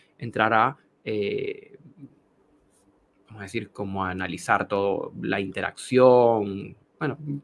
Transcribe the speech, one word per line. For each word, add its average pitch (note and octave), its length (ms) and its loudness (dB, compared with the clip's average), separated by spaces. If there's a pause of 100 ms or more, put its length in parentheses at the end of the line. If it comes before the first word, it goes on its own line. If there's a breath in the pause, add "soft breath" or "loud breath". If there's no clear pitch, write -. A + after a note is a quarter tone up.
(180 loud breath)
entrar A2 340 -2
a, A#2+ 240 2 (280 soft breath)
eh, - 760 -6 (1500)
vamos G#2+ 140 -20
a G2+ 40 -14
decir, G#2 260 -8
como G2 340 -6
a F#2 60 -2
analizar F#2 560 -2
todo, G2 460 -2 (100)
la - 160 -2
interacción, G#2+ 1400 4 (220)
bueno, D3 200 -6 (260)